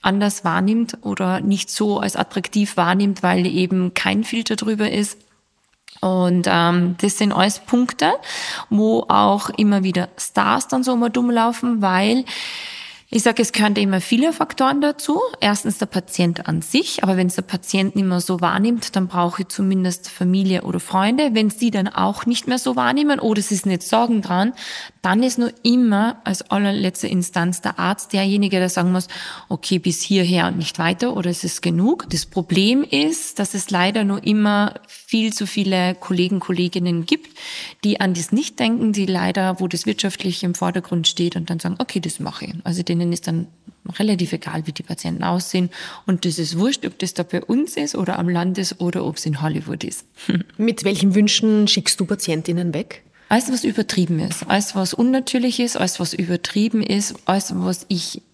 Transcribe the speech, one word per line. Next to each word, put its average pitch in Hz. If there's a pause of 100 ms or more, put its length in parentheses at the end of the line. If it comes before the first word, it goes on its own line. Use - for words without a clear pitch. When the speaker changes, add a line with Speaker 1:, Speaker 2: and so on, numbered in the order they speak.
Speaker 1:
anders 202
wahrnimmt 196
oder 190
nicht 202
so 208
als 196
attraktiv -
wahrnimmt, 185
weil 180
eben 180
kein 202
Filter 226
drüber 214
ist. 208 (840)
Und, 180
ähm, 175
das 202
sind 202
alles 202
Punkte, 254 (580)
wo 220
auch 202
immer 202
wieder 180
Stars 202
dann 262
so 247
mal 233
dumm 240
laufen, 233
weil 202 (880)
ich 220
sag, 233
es 214
gehören 208
da 208
immer 190
viele 269
Faktoren 285
dazu. 294 (220)
Erstens 208
der 208
Patient 175
an 160
sich, -
aber 185
wenn's 180
der 185
Patient 190
nicht 196
mehr 180
so 180
wahrnimmt, 208
dann 190
brauche 175
ich 180
zumindest 190
Familie 185
oder 175
Freunde. 233
Wenn's 214
die 233
dann 202
auch 196
nicht 233
mehr 254
so 247
wahrnehmen 269
oder 214
sie 202
es 185
nicht 185
sagen 226
dran, 190 (500)
dann 202
ist 247
nur 240 (140)
immer 233
als -
allerletzte 202
Instanz 175
der -
Arzt 180
derjenige, 196
der 185
sagen 180
muss, 185 (400)
„Okay, 180
bis -
hierher 180
und 180
nicht 160
weiter 180
oder 175
es 170
ist -
genug.“ 180
Das 160
Problem 196
ist, 302
dass 196
es 190
leider 202
nur 196
immer 208 (120)
viel 220
zu 202
viele 185
Kollegen, 180
Kolleginnen 175
gibt, - (460)
die 208
an 185
das 170
nicht 254
denken, 226
die 202
leider, 185
wo 185
das 170
Wirtschaftliche 190
im 175
Vordergrund 175
steht 175
und 165
dann 170
sagen, 175
„Okay, 247
das 165
mache -
ich.“ -
Also 175
denen 170 (140)
ist -
dann 170 (520)
relativ 190
egal, 160
wie 160
die -
Patienten 170
aussehen. 175 (340)
Und 180
das 165
ist 165
wurscht, 240
ob -
das -
da 180
bei 180
uns 277
ist 294
oder 180
am 175
Land 180
ist 190
oder 175
ob's -
in 147
Hollywood 156
ist. - (240)
<laughs> -
Speaker 2:
Mit 226
welchen 196
Wünschen 214
schickst -
du 190
Patientinnen 170
weg? - (280)
Speaker 1:
Alles, 240
was 254
übertrieben 180
ist, -
alles, 202
was 190
unnatürlich 254
ist, 240
alles, 185
was 175
übertrieben 208
ist, 202 (120)
alles, 190
was 180
ich - (120)